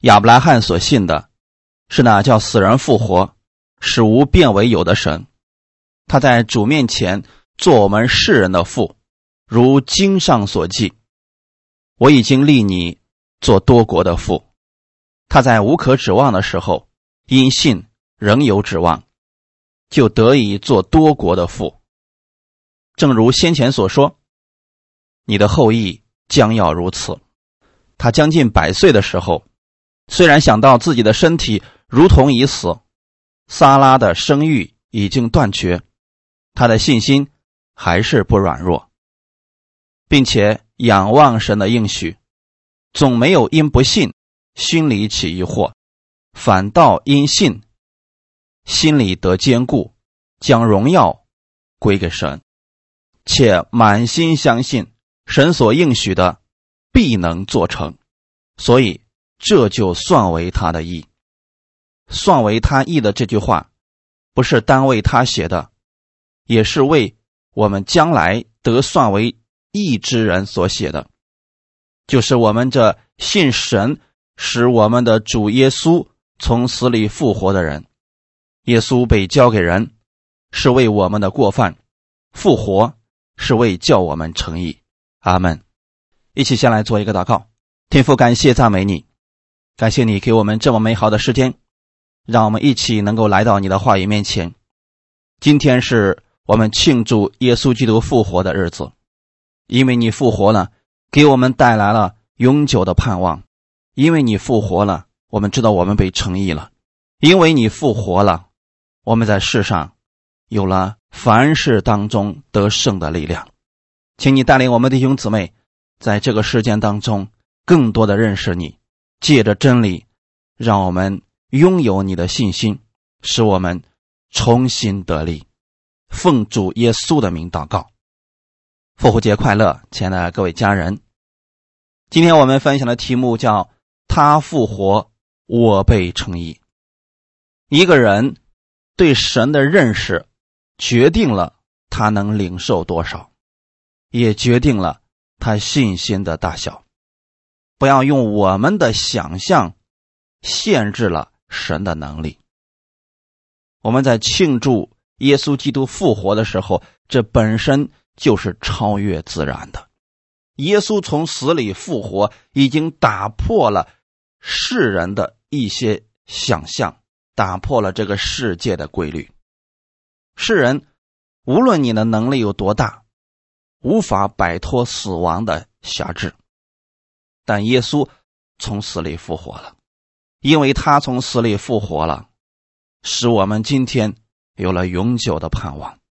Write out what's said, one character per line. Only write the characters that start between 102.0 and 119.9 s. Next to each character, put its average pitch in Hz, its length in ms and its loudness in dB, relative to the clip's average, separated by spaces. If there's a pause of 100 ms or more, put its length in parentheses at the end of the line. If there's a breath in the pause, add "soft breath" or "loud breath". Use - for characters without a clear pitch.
永 139 300 2
久 104 200 0
的 90 80 -2
盼 92 260 -2
望。 87 240 -4 (520)
因 156 180 2
为 156 100 2
你 110 140 0
复 113 240 -2
活 95 240 -2
了， 95 220 -6 (200)
我 107 120 -4
们 101 120 -2
知 127 100 -2
道 110 100 2
我 90 120 0
们 101 120 0
被 95 160 0
称 92 280 -6
义 98 140 -4
了。 - 180 -12 (480)
因 180 200 4
为 165 140 4
你 120 140 2
复 123 260 -2
活 95 300 -2
了， 90 260 -2 (540)
我 113 120 -2
们 113 120 0
在 101 120 0
世 107 240 -2
上 85 320 -4 (520)
有 104 180 -4
了 95 320 -2 (120)
凡 127 460 2
事 113 260 0
当 104 260 -2
中 101 340 -4 (100)
得 104 180 0
胜 104 300 -2
的 78 120 -6
力 82 140 -6
量。 82 240 -10 (680)
请 135 180 2
你 131 80 2
带 135 140 4
领 127 140 2
我 120 80 2
们 127 120 2
弟 131 80 0
兄 131 180 2
姊 107 120 -6
妹， 101 240 -4 (460)
在 104 200 -2
这 117 140 -2
个 107 100 0
事 117 180 -2
件 107 180 -2
当 104 200 -2
中 101 300 -6 (360)
更 143 260 4
多 110 160 2
的 101 100 0
认 107 180 0
识 92 200 -6
你， 85 220 -10 (420)
借 135 240 4
着 104 120 2
真 123 280 2
理， 92 220 -4 (520)